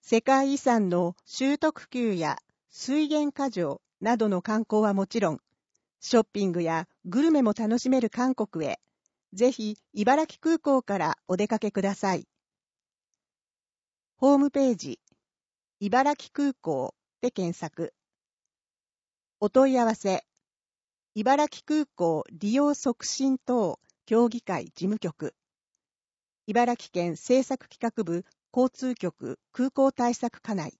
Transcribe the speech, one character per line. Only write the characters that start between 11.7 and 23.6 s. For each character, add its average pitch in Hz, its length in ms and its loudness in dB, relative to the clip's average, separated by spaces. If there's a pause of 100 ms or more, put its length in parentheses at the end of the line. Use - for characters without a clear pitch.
く 196 100 -4
だ 196 140 -2
さ 190 220 -2
い。 - 100 -8 (1900)
ホ 277 180 6
ー 277 40 6
ム 277 120 2
ペ 269 220 2
ー 202 40 -2
ジ、 131 240 -12 (800)
茨 254 380 0
城 - 140 -20
空 285 220 -2
港 135 400 -4 (260)
で 247 100 -2
検 180 280 -6
索。 165 360 -10 (1500)
お 208 80 0
問 262 240 6
い 254 60 2
合 233 80 4
わ 220 80 2
せ、 190 320 -2 (880)
茨 269 320 2
城 - 180 -12
空 302 220 0
港 165 440 -2
利 202 220 -4
用 285 220 2
促 - 320 -4
進 262 320 -2
等 226 400 -2 (280)